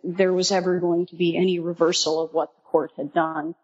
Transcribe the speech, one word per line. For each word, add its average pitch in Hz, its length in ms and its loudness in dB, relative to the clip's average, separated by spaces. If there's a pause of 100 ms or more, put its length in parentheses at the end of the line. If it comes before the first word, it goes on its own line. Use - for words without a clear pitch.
there 185 300 2
was 185 200 0
ever 180 280 0
going 175 260 0
to 175 100 -20
be 170 200 2
any 180 220 2
reversal 165 640 0
of 160 100 -6
what 156 220 -2
the - 80 -20
court - 340 -2
had 143 160 -8
done. 160 520 -2